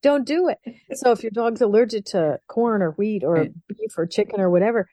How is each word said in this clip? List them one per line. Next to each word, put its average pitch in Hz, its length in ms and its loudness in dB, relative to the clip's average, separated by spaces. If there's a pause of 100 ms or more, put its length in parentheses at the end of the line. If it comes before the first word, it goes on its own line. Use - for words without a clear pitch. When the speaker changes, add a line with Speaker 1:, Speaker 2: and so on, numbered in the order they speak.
Speaker 1:
Don't 285 220 4
do 339 220 0
it. - 160 -2
Speaker 2:
<laughs> - 320 -16
Speaker 1:
So 247 160 2
if 226 120 0
your 226 80 -6
dog's 226 300 -2
allergic 220 440 2
to 156 420 -2
corn 226 360 0
or 160 80 0
wheat 208 320 -4
or 165 100 2
Speaker 2:
Right. 160 180 2 (160)
Speaker 1:
beef 214 300 -10
or 170 80 -2
chicken 208 340 -4
or 185 120 2
whatever 196 420 2